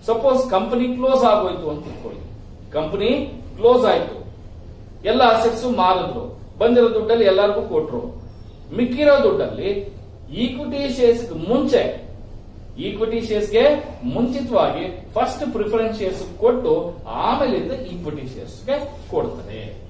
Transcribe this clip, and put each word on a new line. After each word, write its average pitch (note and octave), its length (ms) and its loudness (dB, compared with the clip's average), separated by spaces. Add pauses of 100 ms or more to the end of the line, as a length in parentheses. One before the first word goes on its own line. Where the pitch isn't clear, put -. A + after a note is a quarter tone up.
ಸಪೋಸ್ B3 440 2
ಕಂಪನಿ A#3+ 380 2
ಕ್ಲೋಸ್ B3 360 2
ಆಗೋಯ್ತು F3 460 2
ಅಂತ D3 180 -8
ಇಟ್ಕೊಳ್ಳಿ, - 320 -12 (520)
ಕಂಪನಿ G3 720 -2 (160)
ಕ್ಲೋಸ್ A#3 280 6
ಆಯ್ತು, - 400 0 (800)
ಎಲ್ಲ A#3+ 180 4
ಅಸೆಟ್ಸ್ A#3 420 4
ಮಾರಿದ್ರು, F#3 720 0 (180)
ಬಂದಿರೋ A#3 360 6
ದುಡ್ಡಲ್ಲಿ G#3+ 320 4
ಎಲ್ಲರಿಗೂ G3+ 360 4
ಕೊಟ್ರು, - 600 -4 (560)
ಮಿಕ್ಕಿರೋ C#4 460 4
ದುಡ್ಡಲ್ಲಿ G3 720 -2 (380)
ಈಕ್ವಿಟಿ B3 600 -4
ಶೇರ್ಸ್ A#3+ 380 4 (180)
ಮುಂಚೆ, - 580 2 (720)
ಈಕ್ವಿಟಿ G#3+ 480 -4
ಶೇರ್ಸ್ G#3 240 -2
ಗೆ C4+ 340 4 (180)
ಮುಂಚಿತವಾಗಿ A3+ 1080 -2
ಫಸ್ಟ್ - 380 -2
ಪ್ರಿಫರೆನ್ಸ್ A3 480 -2
ಶೇರ್ಸ್ F#3+ 240 -4 (160)
ಕೊಟ್ಟು F3 580 2 (100)
ಆಮೇಲಿಂದ B3 640 0
ಈಕ್ವಿಟಿ D3 560 -8
ಶೇರ್ಸ್ - 380 -14
ಗೆ C#4+ 260 -2 (200)
ಕೊಡ್ತಾರೆ. - 680 -6 (120)